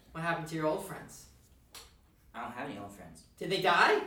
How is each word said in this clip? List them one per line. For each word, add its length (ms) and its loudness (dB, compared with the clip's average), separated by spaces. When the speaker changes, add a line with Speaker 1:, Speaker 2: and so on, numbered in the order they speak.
Speaker 1:
What 120 -8
happened 260 -4
to 60 -8
your 120 0
old 180 -2
friends? 400 -14
Speaker 2:
I 60 -10
don't 100 -8
have 180 -8
any 80 -10
old 140 -12
friends. 320 -18
Speaker 1:
Did 100 -4
they 120 2
die? 460 6